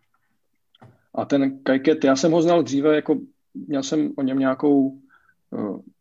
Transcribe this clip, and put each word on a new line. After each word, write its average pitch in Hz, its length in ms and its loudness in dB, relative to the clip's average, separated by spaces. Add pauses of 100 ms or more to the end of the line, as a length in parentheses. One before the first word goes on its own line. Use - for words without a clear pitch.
(1160)
A - 100 -6
ten 135 380 -2
Kajket, 135 420 0
já 135 120 4
jsem 156 160 0
ho 165 100 2
znal 170 200 4
dříve, 139 320 0
jako 147 260 -2 (340)
měl 139 280 -6
jsem 151 340 -2
o 143 60 -6
něm 131 160 -2
nějakou, 135 600 2 (560)
eh, 104 240 -8 (220)